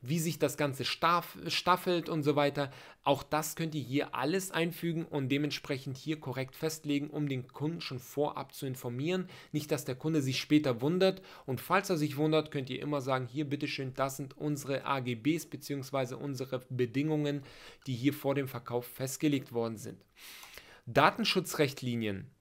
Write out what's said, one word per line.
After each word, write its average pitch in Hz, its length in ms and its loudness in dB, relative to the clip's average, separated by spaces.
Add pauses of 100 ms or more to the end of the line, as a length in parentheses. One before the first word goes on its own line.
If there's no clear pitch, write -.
wie 147 180 0
sich 160 180 0
das 139 200 0
Ganze 135 260 0
staff-, 165 540 2 (100)
staffelt 175 640 2
und 160 140 0
so 147 120 4
weiter. 143 340 2 (360)
Auch 139 180 6
das 151 320 -2
könnt 165 180 -4
ihr 156 80 -2
hier 131 320 0
alles 170 380 0
einfügen 165 540 0
und 139 240 -2
dementsprechend 143 680 -2
hier 156 220 -4
korrekt 131 380 -6
festlegen, 147 520 -2
um 147 200 0
den 127 180 -4
Kunden 160 320 -4
schon 135 200 -8
vorab 143 540 -4
zu - 120 -8
informieren. 139 640 -2 (240)
Nicht, 151 180 -2
dass 143 140 -2
der 127 100 -4
Kunde 156 260 0
sich 131 200 0
später 139 400 4
wundert. 185 400 4 (240)
Und 131 160 -2
falls 190 280 2
er 180 80 4
sich 147 200 0
wundert, 156 340 4
könnt 135 180 -4
ihr 127 120 -4
immer 147 180 0
sagen, 131 280 0
hier 135 180 -4
bitteschön, 139 480 -4
das 135 240 0
sind 135 200 -10
unsere 139 480 -2
A 139 140 2
G 123 160 0
Bs 151 300 2
beziehungsweise 131 720 -4
unsere 131 420 -4 (100)
Bedingungen, 143 760 2 (440)
die 131 80 -2
hier 131 180 4
vor 139 220 0
dem 139 140 -2
Verkauf 120 360 -4
festgelegt 135 680 0
worden 113 240 0
sind. - 260 -12 (840)
Datenschutzrichtlinien. 131 1400 2 (120)